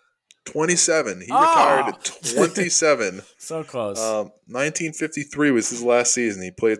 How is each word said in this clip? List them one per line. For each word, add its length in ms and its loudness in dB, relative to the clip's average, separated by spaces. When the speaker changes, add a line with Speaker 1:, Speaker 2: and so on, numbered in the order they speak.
Speaker 1:
Twenty-seven. 760 0
He 100 -14
Speaker 2:
Oh! 100 2
Speaker 1:
retired 540 4
at 100 -18
Speaker 2:
<laughs> 300 -8
Speaker 1:
twenty-seven. 880 2
Speaker 2:
So 240 -8
close. 380 -6
Speaker 1:
Um, 320 -2
nineteen 440 -4
fifty-three 580 -2
was 200 2
his 120 -8
last 320 4
season. 280 -2
He 80 -8
played 300 0